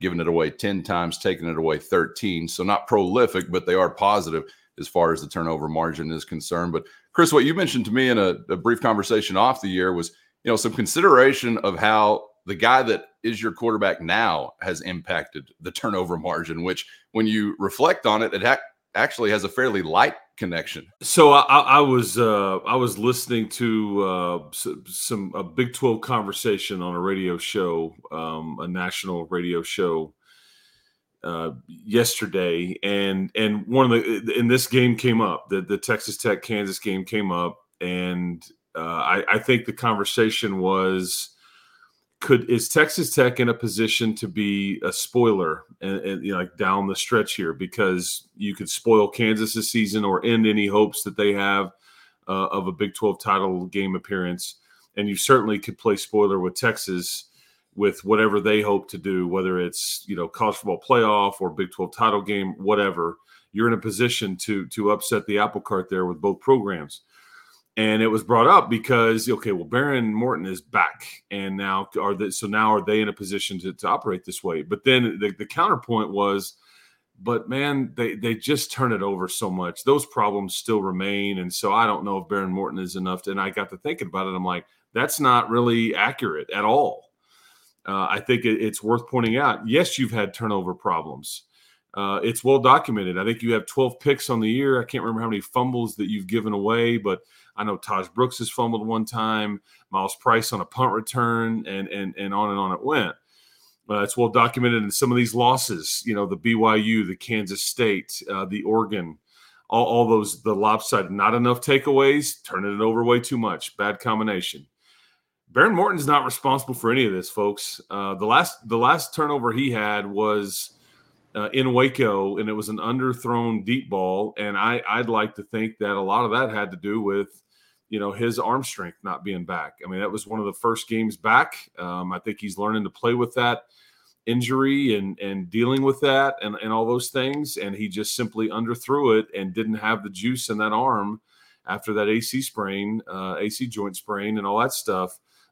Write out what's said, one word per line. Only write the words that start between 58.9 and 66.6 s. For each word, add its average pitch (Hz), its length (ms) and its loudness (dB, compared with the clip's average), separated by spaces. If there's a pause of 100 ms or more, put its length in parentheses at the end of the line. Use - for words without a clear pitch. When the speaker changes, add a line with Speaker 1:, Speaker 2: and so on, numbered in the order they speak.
Speaker 2:
do, 90 300 -2
whether 92 320 -2
it's, - 480 -6
you 98 80 -6
know, 85 140 -4
college 107 260 -2
football 92 260 -4
playoff 107 600 4
or 92 80 -2
Big 92 220 -6
Twelve 90 220 -8
title 107 280 2
game, 95 360 -4
whatever. 95 600 0 (340)
You're 110 160 0
in 117 60 2
a 110 40 0
position 107 600 -2
to, 98 300 -4
to 104 240 0
upset 104 360 -2
the 101 100 0
apple 104 240 0
cart 95 280 -4
there 92 160 -2
with 85 160 -6
both 98 180 0
programs. 98 640 0 (760)